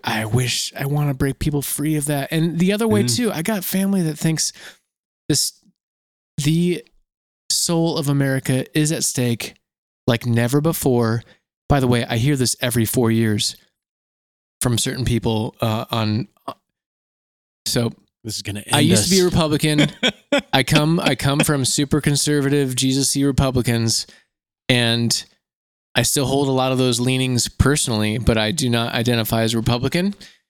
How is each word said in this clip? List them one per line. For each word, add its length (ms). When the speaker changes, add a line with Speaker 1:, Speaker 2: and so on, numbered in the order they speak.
Speaker 1:
I 240
wish, 500
I 100
wanna 280
break 240
people 240
free 340
of 100
that. 260
And 260
the 140
other 160
way 140
Speaker 2:
Mm. 140
Speaker 1:
too, 160
I 100
got 220
family 380
that 160
thinks 340
this, 340
the 440
soul 480
of 100
America 560
is 140
at 140
stake 500
like 200
never 360
before. 600
By 120
the 60
way, 200
I 100
hear 180
this 280
every 240
four 240
years 440
from 160
certain 260
people, 560
uh, 300
on, 380
so 260
Speaker 2:
This 120
is 60
gonna 300
Speaker 1:
I 80
Speaker 2:
end 80
Speaker 1:
used 160
to 60
be 80
Speaker 2:
us. 40
Speaker 1:
a 40
Republican. 600
Speaker 2:
<laughs> 340
Speaker 1:
I 80
come, 360
I 160
come 260
from 260
super 340
conservative, 760
Jesus-y 480
Republicans, 840
and 520
I 80
still 240
hold 220
a 40
lot 200
of 60
those 220
leanings 480
personally, 680
but 200
I 140
do 180
not 240
identify 480
as 120
Republican. 600